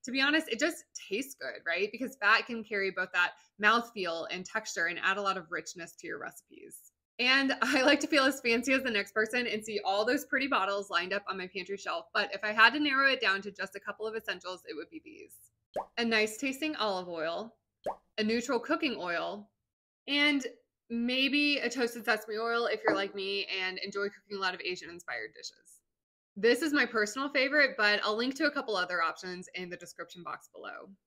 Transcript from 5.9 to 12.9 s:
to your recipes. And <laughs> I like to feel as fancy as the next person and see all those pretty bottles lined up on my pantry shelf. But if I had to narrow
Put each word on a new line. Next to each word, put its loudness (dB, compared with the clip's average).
to -16
your -8
recipes. -16
And 4
<laughs> 0
I 4
like 8
to 0
feel 4
as 4
fancy 2
as 0
the -2
next -2
person 0
and -4
see -4
all 2
those 2
pretty 0
bottles 0
lined 0
up -2
on -4
my -8
pantry -8
shelf. -6
But 0
if -8
I -2
had 8
to -2
narrow 4